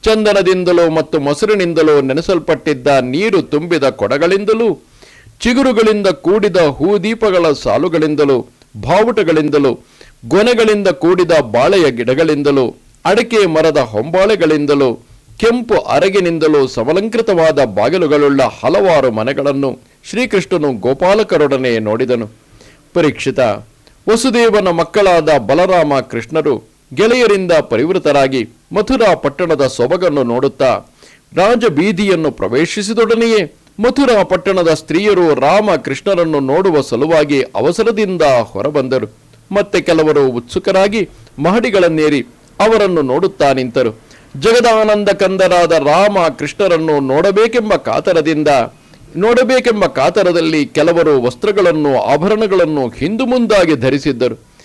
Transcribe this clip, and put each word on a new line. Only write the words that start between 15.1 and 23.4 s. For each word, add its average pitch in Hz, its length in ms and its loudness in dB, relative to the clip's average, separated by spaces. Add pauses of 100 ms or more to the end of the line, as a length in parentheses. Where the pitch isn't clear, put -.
ಕೆಂಪು 233 380 0
ಅರಗಿನಿಂದಲೂ 160 920 0
ಸಮಲಂಕೃತವಾದ 165 960 0
ಬಾಗಿಲುಗಳುಳ್ಳ 139 800 0
ಹಲವಾರು 139 720 0
ಮನೆಗಳನ್ನು 139 680 -4 (240)
ಶ್ರೀಕೃಷ್ಣನು 185 680 -4
ಗೋಪಾಲಕರೊಡನೆ 135 1080 0
ನೋಡಿದನು. 113 500 -4 (640)
ಪರೀಕ್ಷಿತ, 143 460 -2 (680)